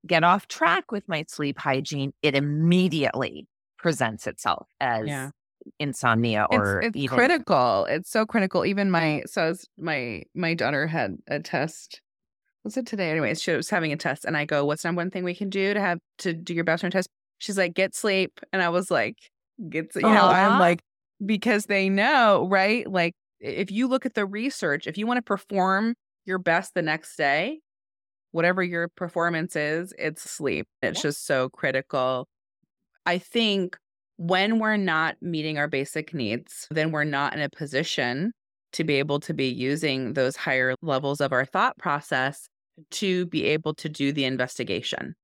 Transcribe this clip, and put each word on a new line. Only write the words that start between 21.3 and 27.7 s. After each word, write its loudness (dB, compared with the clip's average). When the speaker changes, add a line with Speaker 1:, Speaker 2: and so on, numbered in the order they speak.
Speaker 2:
they 2
know, 4
right? 2
Like, 2
i-, -12
if -4
you 0
look 0
at -4
the 0
research, -4
if -8
you -2
wanna 0
perform 0
your -2
best 0
the 0
next -4
day, 0